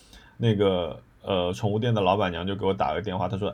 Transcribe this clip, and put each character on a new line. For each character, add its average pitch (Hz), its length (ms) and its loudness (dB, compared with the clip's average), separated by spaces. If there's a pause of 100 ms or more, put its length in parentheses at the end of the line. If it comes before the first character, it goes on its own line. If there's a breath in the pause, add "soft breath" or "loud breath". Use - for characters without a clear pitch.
(380 soft breath)
那 117 180 2
个， 92 440 2 (220)
呃， 90 320 0
宠 101 180 -4
物 104 60 0
店 117 160 0
的 107 80 2
老 95 160 4
板 95 140 0
娘 87 160 -6
就 98 80 -4
给 95 100 -4
我 95 80 2
打 78 220 0
个 85 40 -2
电 92 160 -4
话， 92 120 -2
她 95 100 -4
说 98 160 -4